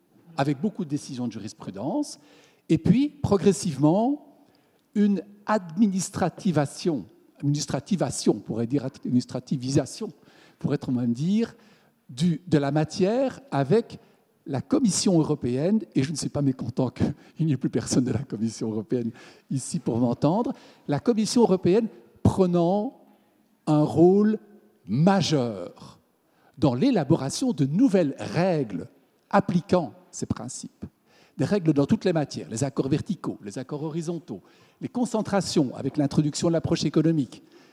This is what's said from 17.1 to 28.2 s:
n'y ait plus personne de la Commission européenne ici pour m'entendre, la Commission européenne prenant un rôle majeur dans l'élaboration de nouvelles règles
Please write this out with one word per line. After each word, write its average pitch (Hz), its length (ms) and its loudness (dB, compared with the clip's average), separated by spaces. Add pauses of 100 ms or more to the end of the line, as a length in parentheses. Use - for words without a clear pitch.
n'y 156 60 2
ait 127 60 0
plus - 100 -2
personne 123 360 0
de 123 80 -2
la 107 100 -2
Commission 113 480 -4
européenne 113 400 -4 (400)
ici 143 280 -4
pour 120 200 -4
m'entendre, 151 560 0 (340)
la 139 120 0
Commission 226 420 2
européenne 190 440 4 (360)
prenant 185 760 2 (680)
un 151 160 4
rôle 190 560 6 (480)
majeur 135 1120 0 (560)
dans 131 160 2
l'élaboration 160 800 0
de 139 140 0
nouvelles 175 520 2
règles 113 680 -2 (400)